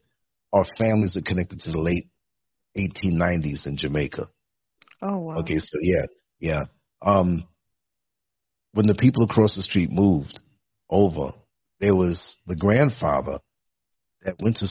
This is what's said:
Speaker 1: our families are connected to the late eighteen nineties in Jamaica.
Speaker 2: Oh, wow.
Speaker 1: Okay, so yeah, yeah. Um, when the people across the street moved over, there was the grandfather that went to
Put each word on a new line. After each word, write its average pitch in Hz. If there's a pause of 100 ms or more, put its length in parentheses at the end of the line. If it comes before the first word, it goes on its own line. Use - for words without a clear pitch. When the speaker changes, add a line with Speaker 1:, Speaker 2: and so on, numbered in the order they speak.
(540)
Speaker 1:
our 98 (140)
families 107
are 92
connected 90
to 82
the 82
late 85 (680)
eighteen 95
nineties 82
in 71
Jamaica. 71 (760)
Speaker 2:
Oh, 196
wow. 165
Speaker 1:
Okay, 165
so -
yeah, 85 (320)
yeah. 78 (400)
Um, 90 (1300)
when 104
the 107
people 123
across 107
the 98
street 90
moved 85 (500)
over, 82 (480)
there 101
was 90 (300)
the 90
grandfather 80 (840)
that 92
went 113
to 101